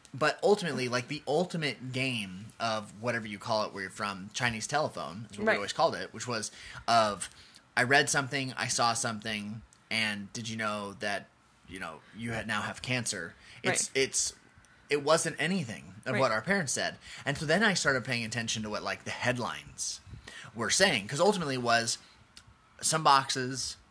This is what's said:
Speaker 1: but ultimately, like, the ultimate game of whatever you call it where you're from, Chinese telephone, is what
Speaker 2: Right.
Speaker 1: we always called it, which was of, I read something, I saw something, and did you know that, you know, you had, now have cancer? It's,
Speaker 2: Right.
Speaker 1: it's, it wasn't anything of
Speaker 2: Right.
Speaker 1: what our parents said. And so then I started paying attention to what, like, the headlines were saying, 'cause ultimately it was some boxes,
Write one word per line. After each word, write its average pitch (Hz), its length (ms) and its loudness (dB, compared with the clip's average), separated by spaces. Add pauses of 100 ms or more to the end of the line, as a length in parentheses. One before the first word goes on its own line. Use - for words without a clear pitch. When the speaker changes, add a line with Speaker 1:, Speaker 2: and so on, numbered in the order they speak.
(140)
Speaker 1:
but 143 280 0
ultimately, 160 460 4
like, 120 200 0
the 147 200 -6
ultimate 147 640 0
game 113 540 -4 (120)
of 110 320 -2 (120)
whatever 117 240 -2
you 104 120 -8
call 107 260 0
it 85 100 -6
where 98 80 -6
you're 95 80 -6
from, 101 420 -6
Chinese 113 340 -2
telephone, 113 640 -4
is - 60 -16
what 208 120 -4
Speaker 2:
Right. 220 40 4
Speaker 1:
we - 60 2
always 104 160 -4
called 151 200 2
it, 90 200 -6
which 113 120 -8
was 113 240 -4 (380)
of, 110 400 4 (480)
I 120 60 4
read 139 260 6
something, 135 480 0
I 117 120 -2
saw 120 260 2
something, 110 640 -4 (300)
and 104 420 -2
did 113 160 -6
you 113 80 -6
know 104 440 -4
that, 101 280 -2 (400)
you 92 120 -14
know, 82 160 -8 (200)
you 117 160 -6
had, 110 140 -4
now 107 160 -2
have 101 180 -8
cancer? 113 540 -4 (280)
It's, - 320 0
Speaker 2:
Right. 135 100 4
Speaker 1:
it's, - 280 0 (560)
it 143 140 2
wasn't 156 360 4
anything 107 580 -2 (100)
of 127 80 0
Speaker 2:
Right. - 60 2
Speaker 1:
what 127 120 4
our 110 80 2
parents 180 320 0
said. 90 240 0 (300)
And 139 100 0
so 160 80 -4
then 160 180 4
I 208 120 4
started 135 320 2
paying 120 180 0
attention 113 380 -2
to 107 80 -4
what, 98 120 -2
like, 95 220 -4
the 107 60 -6
headlines 95 880 -4 (520)
were 107 180 -2
saying, 143 360 4
'cause 139 140 -2
ultimately 175 340 2
it 127 80 -2
was 117 360 2 (840)
some 156 240 0
boxes, 131 720 4 (140)